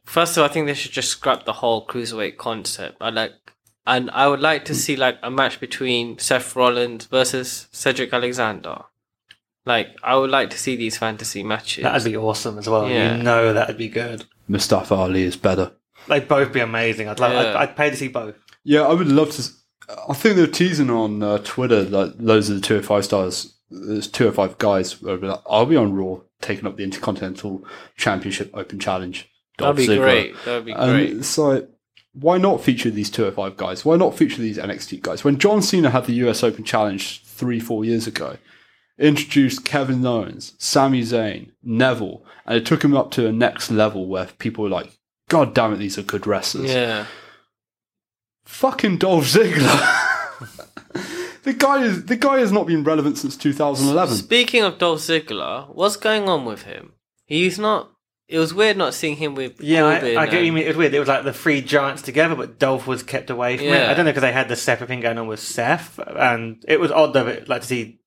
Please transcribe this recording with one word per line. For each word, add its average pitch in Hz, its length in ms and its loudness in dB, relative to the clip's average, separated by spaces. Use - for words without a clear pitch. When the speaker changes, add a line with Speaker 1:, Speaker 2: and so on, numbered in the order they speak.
Speaker 1:
first 170 320 0
of 165 40 4
all, 143 80 4
I - 20 -4
think 160 140 -2
they 143 80 -2
should - 200 -8
just - 160 -4
scrap - 360 -2
the 110 80 -4
whole 113 320 0
cruiserweight 113 520 -6
concept. 104 640 -8
I 113 100 -4
like, 110 220 -4
and 127 260 0
I 135 160 2
would 139 120 2
like 151 260 0
to 151 100 -4
see, 135 200 -2
like, 127 280 0
a 120 80 -6
match 131 280 -2
between 120 600 -4
Seth - 360 -2
Rollins 120 500 0
versus 127 680 -2
Cedric 131 420 -2
Alexander. 120 680 -4
Like, 117 240 0
I 123 120 2
would 135 140 2
like 135 220 0
to - 60 -10
see 131 180 -4
these 113 220 -6
fantasy 110 460 -6
matches. 107 400 -6
Speaker 2:
That'd 113 220 0
be 110 100 -2
awesome 110 440 -4
as 107 100 -6
well. 110 180 2
Speaker 1:
Yeah. 117 300 2
Speaker 2:
You 120 60 -4
know 117 300 4
that'd 110 260 0
be 113 100 -6
good. 117 360 -6
Speaker 3:
Mustafa 98 480 0
Ali 92 280 0
is 90 120 -2
better. 92 360 0
Speaker 2:
They'd 143 200 0
both 139 260 2
be 127 60 0
amazing. 113 500 -2
I'd 107 100 -8
love, 123 140 4
Speaker 1:
Yeah. 123 60 2
Speaker 2:
I'd, 113 160 0
I'd - 60 -18
pay 151 140 2
to 139 60 -4
see 135 120 -6
both. 117 280 -8
Speaker 3:
Yeah, 147 200 6
I 143 100 4
would 175 140 2
love 147 240 4
to - 80 -10
s-, - 240 -12
I 143 60 -4
think 208 220 4
they 180 60 6
were 160 60 8
teasing 151 440 2
on, 107 320 0
uh, 104 160 2
Twitter, 117 420 2
like, 95 380 0
loads 110 320 4
of 101 60 -2
the 98 40 -4
two 107 160 2
oh 98 60 0
five 101 200 2
stars, 95 540 -4
there's 104 360 -6
two - 200 2
oh 104 40 4
five 95 280 0
guys, 98 420 0
where 98 160 -4
they're 95 140 -6
like, 82 180 -8
"I'll 107 160 4
be 156 100 2
on 107 200 4
Raw 92 240 -4
taking 101 280 -6
up 98 100 -8
the 104 60 -8
Intercontinental 95 840 -8
Championship 98 560 -4
Open 98 260 -12
Challenge." 92 480 -6
Speaker 1:
That'd 143 180 2
Speaker 3:
Dolph - 20 0
Speaker 1:
be 131 100 4
Speaker 3:
Ziggler. 107 160 6
Speaker 1:
great. 131 320 4
That'd 120 200 -4
be 117 80 -10
Speaker 3:
And 127 180 2
Speaker 1:
great. 135 260 2
Speaker 3:
it's 131 200 -4
like, 139 300 2
why 160 240 2
not 180 240 2
feature 120 280 0
these 101 200 -4
two 113 160 0
oh 98 60 -2
five 98 260 -6
guys? 92 280 -6
Why 160 100 6
not 175 220 4
feature - 240 0
these 110 180 -4
N 92 120 -6
X - 160 -10
T - 100 -10
guys? - 260 -8
When 143 160 4
John 202 220 4
Cena 180 280 2
had 123 160 0
the 123 100 -2
U 120 140 2
S 110 140 0
Open 110 220 0
Challenge 104 600 -2
three, 120 360 -4
four 113 240 -4
years 113 220 -2
ago, 69 300 -8
introduced 143 680 2
Kevin 131 400 0
Owens, 117 520 -4
Sami 135 440 2
Zayn, 113 500 -2
Neville, 117 600 0
and 117 120 0
it 117 80 0
took 156 180 2
him 143 120 6
up - 160 0
to 120 160 0
a 110 40 0
next 113 400 0
level 104 360 2
where 92 200 -4
people 107 280 -6
were 98 40 -2
like, 90 300 -6
"God 143 260 2
damn 113 180 4
it, 98 40 -4
these 101 200 -6
are 104 60 -8
good 101 240 -6
wrestlers." 107 440 -2
Speaker 1:
Yeah. 117 340 -2
Speaker 3:
Fucking 233 540 0
Dolph 175 280 2
Ziggler. 151 760 4
<laughs> - 60 0
The 269 100 -2
guy 277 280 4
is, 202 240 0
the 240 120 0
guy 269 200 2
has 233 140 2
not 196 160 2
been 165 160 2
relevant 147 340 2
since 135 180 -6
two - 160 0
thousand 139 380 0
eleven. 147 260 2
Speaker 1:
Speaking 233 480 2
of 185 140 -2
Dolph 165 220 0
Ziggler, 143 720 -4
what's 202 220 0
going 214 340 0
on 147 160 0
with 107 180 -10
him? - 300 -18
He's 175 320 0
not 214 320 -2
it 160 80 0
was 160 140 0
weird 208 240 2
not 165 160 -2
seeing 151 240 -4
him 147 180 -4
with 131 260 -8
Speaker 2:
Yeah, 156 240 4
I, 156 140 4
Speaker 1:
Corbin 120 180 0
Speaker 2:
I 156 80 4
get - 80 -2
what 175 80 2
you 170 60 2
Speaker 1:
and 165 80 0
Speaker 2:
mean. 160 80 0
It 135 60 0
was 151 80 0
weird. 156 160 2
It 143 60 2
was 139 80 0
like 135 160 0
the 135 100 -4
three 143 280 0
giants 139 400 0
together, 156 340 0
but - 240 -8
Dolph 135 280 2
was 127 160 -4
kept - 260 -8
away 123 280 -2
from 143 100 -4
it. - 20 0
Speaker 1:
Yeah. 139 220 4
Speaker 2:
I - 20 4
don't 170 120 2
know, 151 80 4
'cause 135 80 0
they 131 100 4
had 127 180 0
the 120 60 -2
separate 120 320 -2
thing 123 140 -6
going 113 160 0
on 113 100 -6
with 107 120 -8
Seth, 147 600 -4
and 117 680 -2
it 156 120 4
was 160 120 0
odd, 151 220 4
though, 127 140 2
it, - 220 -8
like, 123 120 -2
to - 60 -14
see 117 400 -6